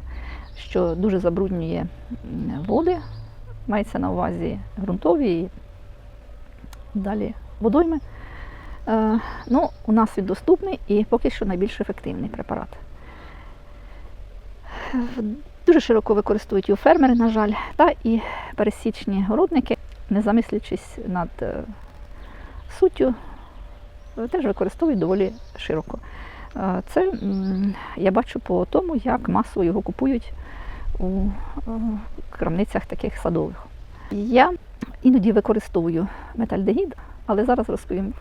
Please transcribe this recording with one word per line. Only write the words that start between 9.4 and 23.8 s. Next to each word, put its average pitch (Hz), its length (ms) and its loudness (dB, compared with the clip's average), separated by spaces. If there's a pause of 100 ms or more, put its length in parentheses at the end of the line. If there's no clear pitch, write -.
ну, 262 240 4 (160)
у 214 60 4
нас 220 260 4
він 190 60 0
доступний 359 640 2
і 208 200 4
поки 240 220 4
що - 160 -4
найбільш 190 340 0
ефективний - 480 -6
препарат. - 400 -6 (3000)
Дуже 320 140 10
широко 220 340 4
використовують 202 540 2
його 196 80 6
фермери, 277 380 8
на 226 160 6
жаль, 214 220 4 (240)
та 330 160 8 (120)
і 226 160 4 (340)
пересічні 202 760 0
городники, 277 480 4 (340)
не 202 120 4
замислюючись 226 840 0
над, 180 220 -2 (140)
е, 107 120 -2 (1200)
суттю, 262 360 6 (1040)